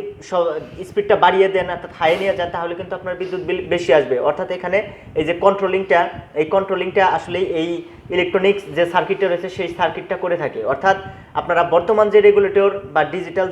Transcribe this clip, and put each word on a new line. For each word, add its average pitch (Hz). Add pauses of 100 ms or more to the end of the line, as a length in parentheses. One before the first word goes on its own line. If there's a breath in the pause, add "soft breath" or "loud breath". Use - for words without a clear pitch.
(300)
স-, 170 (340)
স্পিডটা 208
বাড়িয়ে 190
দেন 180
অর্থাৎ -
হাই 165
নিয়ে 196
যান, 175
তাহলে 170
কিন্তু 185
আপনার 180
বিদ্যুৎ 180
বিল 180 (140)
বেশি 175
আসবে। 131
অর্থাৎ 180
এখানে 180 (420 loud breath)
এই 156
যে 170 (120)
কন্ট্রোলিংটা, 190 (420)
এই 156 (100)
কন্ট্রোলিংটা 190 (140)
আসলে 175
এই 170 (460 loud breath)
ইলেকট্রনিক্স 185 (120)
যে 165 (100)
সার্কিটটা 185
রয়েছে 175
সেই 180
সার্কিটটা 170
করে 170
থাকে। 123 (140)
অর্থাৎ 196 (360 loud breath)
আপনারা 165 (120)
বর্তমান 214
যে 208
রেগুলেটর 202 (220)
বা 156
ডিজিটাল 175